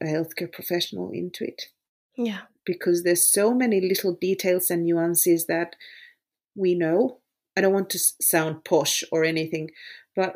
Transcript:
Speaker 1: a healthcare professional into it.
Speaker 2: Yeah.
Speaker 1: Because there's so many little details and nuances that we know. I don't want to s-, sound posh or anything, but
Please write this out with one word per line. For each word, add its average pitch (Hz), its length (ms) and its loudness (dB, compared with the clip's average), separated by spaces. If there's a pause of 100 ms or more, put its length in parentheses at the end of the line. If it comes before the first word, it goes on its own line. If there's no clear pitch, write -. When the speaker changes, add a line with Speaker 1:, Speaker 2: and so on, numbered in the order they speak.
Speaker 1:
a - 40 -6
healthcare 160 460 -4
professional 180 600 -6
into 180 340 -8
it. - 180 -12 (520)
Speaker 2:
Yeah. 220 260 -4 (240)
Speaker 1:
Because 175 380 0
there's 175 260 2
so 208 240 4
many 233 280 2
little 185 380 -2
details 185 500 0
and 170 160 0
nuances 170 640 2
that 170 280 -2 (800)
we 185 200 2
know. 175 440 2 (380)
I 190 40 4
don't 190 120 4
want 196 180 0
to 170 60 -4
s-, - 240 0
sound 156 420 0
posh - 480 2
or 165 120 2
anything, 160 480 -2 (440)
but 185 200 -2